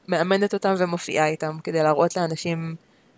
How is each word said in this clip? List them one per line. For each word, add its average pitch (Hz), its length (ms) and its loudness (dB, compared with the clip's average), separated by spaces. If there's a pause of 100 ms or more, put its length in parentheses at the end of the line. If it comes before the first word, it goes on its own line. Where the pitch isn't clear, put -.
מאמנת 185 460 2
אותם 196 240 0
ומופיעה 170 500 0
איתם 156 360 -4
כדי 165 200 0
להראות 156 340 2
לאנשים 165 580 -4 (420)